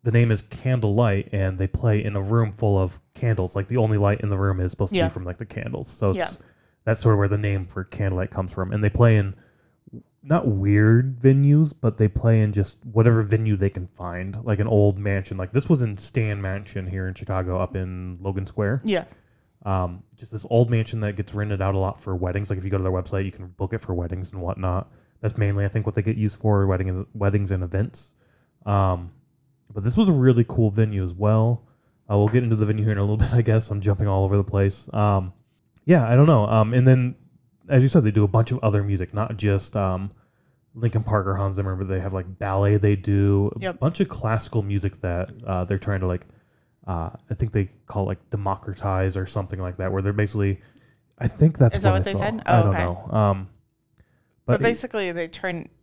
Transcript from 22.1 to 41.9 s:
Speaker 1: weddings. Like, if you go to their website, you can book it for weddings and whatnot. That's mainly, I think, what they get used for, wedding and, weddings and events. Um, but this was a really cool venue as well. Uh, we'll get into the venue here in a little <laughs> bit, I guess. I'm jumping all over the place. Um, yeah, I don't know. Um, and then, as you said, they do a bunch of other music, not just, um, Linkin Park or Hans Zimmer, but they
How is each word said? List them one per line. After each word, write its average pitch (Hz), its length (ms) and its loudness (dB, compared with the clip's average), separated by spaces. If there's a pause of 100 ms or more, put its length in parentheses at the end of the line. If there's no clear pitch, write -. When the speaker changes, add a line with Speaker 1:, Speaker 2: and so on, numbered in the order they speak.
Speaker 1:
weddings. 92 360 -4
Like, 92 80 -4
if 92 60 -10
you 98 40 -6
go 98 80 -2
to 92 60 -2
their 92 80 0
website, 92 340 -4
you 92 60 -8
can 95 160 -16
book 90 260 -8
it 110 60 -6
for 92 160 -6
weddings 87 360 -6
and 95 100 -10
whatnot. 92 500 -4 (300)
That's 110 160 -4
mainly, 101 280 0
I - 20 -2
think, 107 200 -2
what 104 80 -4
they 107 80 -2
get 107 140 -2
used 107 200 -2
for, 101 300 2
wedding 95 220 0
and, 92 240 -4
weddings 101 380 0
and 92 120 -2
events. - 480 -6 (540)
Um, 92 460 0 (640)
but 104 100 -8
this 120 140 0
was 214 120 4
a 170 40 4
really 127 340 4
cool 110 240 0
venue 104 320 0
as 87 100 -6
well. 110 540 2 (420)
Uh, 104 80 2
we'll 104 100 4
get 123 160 2
into 113 120 2
the 107 100 2
venue 107 180 0
here 107 100 0
in 101 40 -2
a 101 40 -2
little 104 160 0
<laughs> - 0 -
bit, - 160 0
I 120 80 4
guess. 110 280 2
I'm 104 120 -4
jumping 101 260 0
all 95 160 2
over 98 140 2
the 101 60 2
place. 98 500 -2
Um, 101 400 0 (520)
yeah, 139 220 4
I 120 80 4
don't 143 120 8
know. 120 180 6
Um, 110 280 2
and 127 140 4
then, 127 280 4 (520)
as 131 140 4
you 131 80 4
said, 147 140 6
they 107 80 4
do 104 120 4
a 101 40 4
bunch 110 240 2
of 127 80 -2
other 104 240 2
music, 98 300 -4
not 107 240 -4
just, 98 380 -2
um, 95 360 -2 (640)
Linkin 113 280 -2
Park 104 220 0
or 95 100 0
Hans 95 200 -2
Zimmer, 95 200 -4
but 95 120 -4
they 95 120 -2